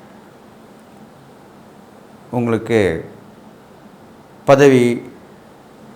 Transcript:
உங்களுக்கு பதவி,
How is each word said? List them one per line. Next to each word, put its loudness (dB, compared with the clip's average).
உங்களுக்கு -4
பதவி, 2